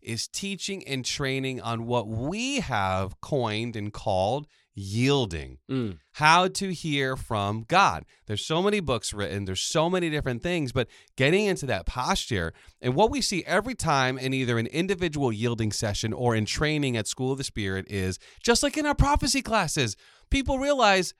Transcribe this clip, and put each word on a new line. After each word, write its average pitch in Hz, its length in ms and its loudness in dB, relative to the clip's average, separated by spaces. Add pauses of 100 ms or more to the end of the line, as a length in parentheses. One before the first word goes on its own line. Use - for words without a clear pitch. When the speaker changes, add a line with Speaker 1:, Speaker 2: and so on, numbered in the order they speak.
Speaker 1:
is 110 260 -6
teaching 196 580 -6
and 131 160 -4
training 131 600 -4
on 113 240 -4
what 117 220 0
we 202 520 -2
have 95 640 0
coined 117 520 -2
and 104 160 -6
called 107 560 0 (280)
yielding. 98 840 0 (120)
Speaker 2:
Mm. 113 280 -4 (140)
Speaker 1:
How 165 360 6
to 190 260 -4
hear 139 420 -2
from 107 520 -2
God. 156 360 4 (220)
There's 104 180 -6
so 165 180 0
many 208 180 2
books 135 340 -2
written, 101 320 -4
there's 92 140 -4
so 165 280 0
many 175 220 0
different 135 320 -4
things, 165 300 -2
but 123 160 0 (280)
getting 175 300 4
into 180 200 -2
that 104 200 -2
posture, 127 640 -2 (300)
and 127 120 0
what 214 160 6
we 285 120 -2
see 180 240 -2
every 208 280 0
time 135 440 2
in 131 160 -2
either 123 240 0
an 113 80 0
individual 165 640 0
yielding 113 400 0
session 107 400 -2
or 120 220 0
in 110 100 2
training 147 540 0
at 107 80 -2
School 131 260 -2
of 135 60 -4
the 135 60 -4
Spirit 95 460 -4
is, 95 280 -2 (240)
just 233 200 4
like 285 140 0
in 302 100 0
our 285 80 2
prophecy 277 480 4
classes, 156 520 0 (360)
people 269 280 2
realize, 240 600 4